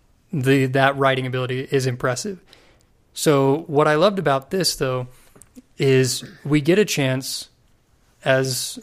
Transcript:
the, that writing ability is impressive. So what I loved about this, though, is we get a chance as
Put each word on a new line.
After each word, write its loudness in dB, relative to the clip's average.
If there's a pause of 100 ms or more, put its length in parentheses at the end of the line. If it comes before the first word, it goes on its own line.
(320)
the, 2
that 2
writing 0
ability -6
is 0
impressive. -4 (760)
So 2
what 2
I 4
loved 2
about -2
this, -2
though, -4 (680)
is 2 (220)
we 2
get 2
a 4
chance -4 (760)
as 0